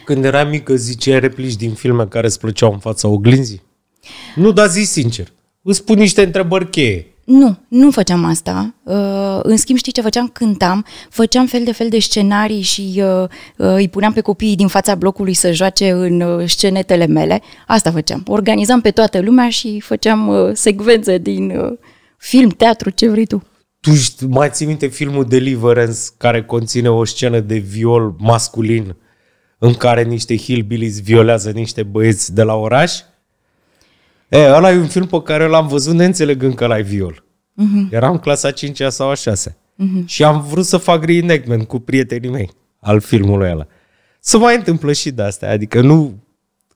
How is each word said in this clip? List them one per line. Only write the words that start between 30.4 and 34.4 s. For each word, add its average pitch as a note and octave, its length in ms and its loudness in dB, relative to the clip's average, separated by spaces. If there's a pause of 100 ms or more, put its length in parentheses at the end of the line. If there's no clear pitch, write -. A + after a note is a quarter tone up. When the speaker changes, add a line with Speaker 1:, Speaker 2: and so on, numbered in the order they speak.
Speaker 1:
violează A2+ 480 4
niște A2 340 -8
băieți G#2+ 500 0
de A2 100 2
la A2 120 0
oraș? A#2+ 380 0 (1400)
E, C#3 220 6